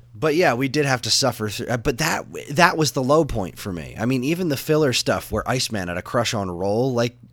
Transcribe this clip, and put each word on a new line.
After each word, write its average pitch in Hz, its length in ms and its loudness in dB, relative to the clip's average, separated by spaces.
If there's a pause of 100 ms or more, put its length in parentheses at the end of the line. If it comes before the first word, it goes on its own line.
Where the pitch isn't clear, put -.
(160)
but 147 200 0
yeah, 165 200 4
we 135 120 0
did 143 180 0
have 131 180 0
to 117 80 -4
suffer 110 380 0
through. 104 180 -6
Uh, 123 100 0
but 123 220 -2
that, 160 260 -2 (260)
that 170 260 6
was 156 160 2
the 143 100 0
low 151 220 6
point 107 320 -4
for 104 140 -8
me. 73 260 -8
I 113 80 -2
mean, 127 180 0
even 170 260 -2
the 135 80 0
filler 151 360 2
stuff - 380 -2
where 104 180 -2
Iceman 110 380 -2
had 87 100 -4
a 92 40 -6
crush - 320 -2
on 98 180 -2
Roll, 104 420 0
like, 120 240 0 (160)